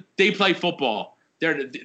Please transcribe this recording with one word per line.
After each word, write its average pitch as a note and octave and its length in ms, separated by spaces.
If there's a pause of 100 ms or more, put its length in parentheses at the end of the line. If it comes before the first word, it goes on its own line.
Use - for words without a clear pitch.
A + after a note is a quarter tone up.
(180)
they G3 140
play F#3+ 220
football. C3+ 640 (220)
They're, D3+ 260 (200)